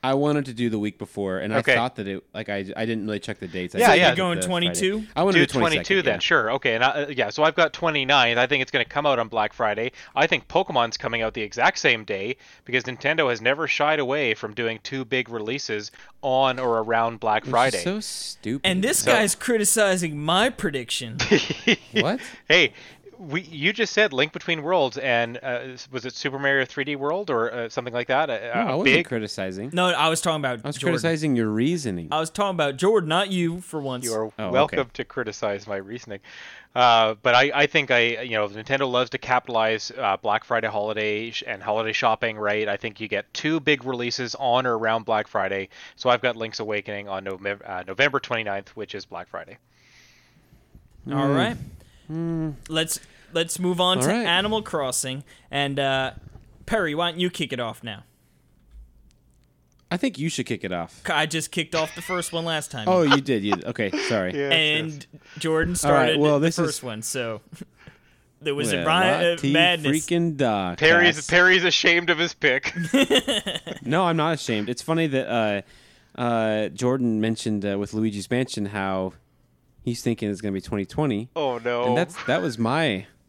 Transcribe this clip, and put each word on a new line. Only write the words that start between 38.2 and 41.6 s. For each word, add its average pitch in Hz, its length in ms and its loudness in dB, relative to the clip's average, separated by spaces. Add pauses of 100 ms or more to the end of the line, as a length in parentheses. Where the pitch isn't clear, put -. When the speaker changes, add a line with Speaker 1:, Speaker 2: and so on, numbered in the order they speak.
Speaker 2:
you 120 140 -4
know, 104 120 2
Nintendo 127 420 -2
loves 123 200 0
to - 80 -6
capitalize, 110 800 0
uh, 101 180 0
Black 104 280 -2
Friday 113 240 0
holiday 107 600 -4
sh-, - 160 -8
and 101 160 -8